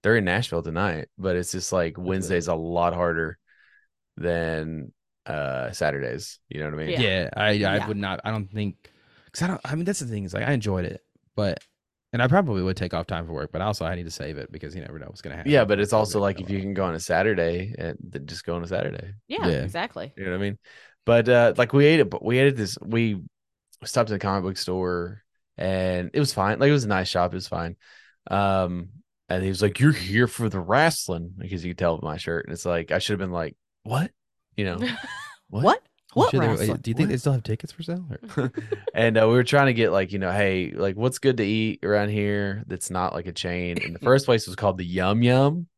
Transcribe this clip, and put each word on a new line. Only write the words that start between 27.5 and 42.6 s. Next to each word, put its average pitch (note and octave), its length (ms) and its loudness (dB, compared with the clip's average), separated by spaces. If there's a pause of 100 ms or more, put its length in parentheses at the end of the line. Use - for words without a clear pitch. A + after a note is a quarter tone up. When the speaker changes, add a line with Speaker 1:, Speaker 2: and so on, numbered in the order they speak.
Speaker 1:
Um, F#2 600 0 (400)
and F#2 120 0
he F#2+ 60 -2
was F#2+ 140 -2
like, G#2 180 0
"You're D3 120 8
here G#2 340 2
for A#2 240 -4
the F#2+ 100 -4
wrestling," F#2 800 0
because F2 260 -8
you F2+ 60 -6
could E2+ 80 -10
tell E2+ 200 2
by D#2 140 -6
my D#2 60 -6
shirt. E2 260 -6
And - 80 -10
it's E2+ 140 -8
like, E2+ 260 -2
I F2+ 60 2
should G#2+ 160 0
have F#2 120 -4
been F2+ 60 -6
like, E2 240 -6 (280)
"What?" C3 260 -2 (460)
You G#2 100 -2
know? F2+ 100 -4
Speaker 3:
<laughs> - 720 -10
Speaker 1:
"What?" A#2 160 -2
Speaker 3:
What? A4 180 4 (320)
Speaker 2:
Oh, - 60 2
Speaker 3:
What - 100 6
Speaker 2:
shit, C3 120 4
they A#2+ 60 4
were, A2 80 2
Speaker 3:
wrestling? - 260 0
Speaker 2:
do A2+ 80 -4
you A#2 40 0
think E3+ 140 2
Speaker 1:
What? E3+ 40 0
Speaker 2:
they C3 40 0
still C#3 160 0
have B2 100 0
tickets - 300 -6
for - 100 -16
sale? E3+ 240 -8 (300)
Or? C3 160 -2 (240)
Speaker 1:
<laughs> - 180 -10
And, A2+ 220 4
uh, A2 100 8
we A2+ 80 6
were B2 100 6
trying C#3 220 4
to B2+ 60 4
get, A2+ 200 4
like, F#2+ 200 2
you G2 60 -2
know, F#2 120 0
hey, F#2+ 420 2
like, F#2+ 240 -2
what's B2 220 -2
good C3 200 2
to G#2+ 60 2
eat A2 380 0
around G#2 280 2
here G2+ 560 -2